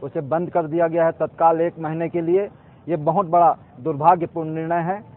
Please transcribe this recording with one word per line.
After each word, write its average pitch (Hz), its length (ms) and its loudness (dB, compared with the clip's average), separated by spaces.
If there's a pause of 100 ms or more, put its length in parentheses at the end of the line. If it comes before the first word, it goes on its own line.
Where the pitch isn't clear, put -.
उसे 151 180 -6
बंद 156 280 -2
कर 175 140 0
दिया 165 240 0
गया 165 180 2
है 165 60 2
तत्काल 165 500 0
एक 170 180 0
महीने 160 300 -4
के 170 120 -4
लिए। 180 260 0 (420)
ये 165 60 -2
बहुत 165 300 0
बड़ा 165 320 4 (220)
दुर्भाग्यपूर्ण 160 720 0
निर्णय 160 260 -4
है। 180 280 -4 (140)